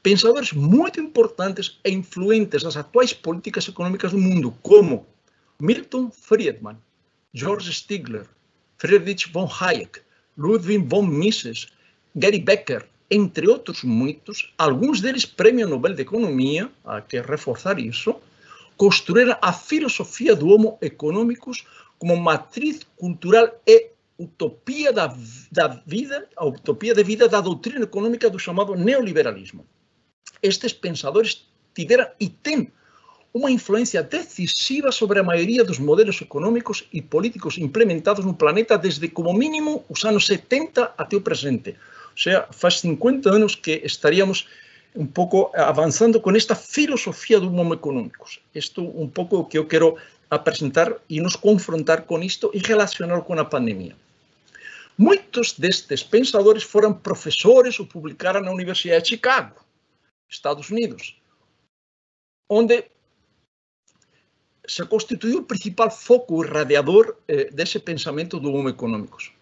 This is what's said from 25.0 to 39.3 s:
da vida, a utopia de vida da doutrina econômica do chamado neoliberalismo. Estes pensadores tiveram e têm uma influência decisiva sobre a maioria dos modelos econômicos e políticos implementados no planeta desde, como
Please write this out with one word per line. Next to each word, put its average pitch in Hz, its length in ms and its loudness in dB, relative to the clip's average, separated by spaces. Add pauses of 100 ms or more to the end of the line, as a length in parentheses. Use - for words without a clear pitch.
da 160 160 0 (180)
vida, 269 500 -8
a 165 100 -6
utopia 170 500 -2
de 208 80 4
vida 220 260 4
da 202 100 2
doutrina 202 440 -4
econômica 226 460 -2
do 185 100 -6
chamado 190 360 -4
neoliberalismo. 170 880 -2 (760)
Estes 233 320 -4
pensadores 175 760 -4 (280)
tiveram 214 320 0 (120)
e 202 100 -4
têm 294 420 -6 (600)
uma 269 160 -2
influência 220 540 0
decisiva 277 880 -4
sobre 202 280 0
a 196 40 2
maioria 180 400 2
dos 170 160 -2
modelos 170 420 2
econômicos 220 680 -4
e 160 100 -8
políticos 175 560 -4
implementados 185 680 0
no 185 80 -2
planeta 196 440 2
desde, 165 300 -4
como 175 260 -4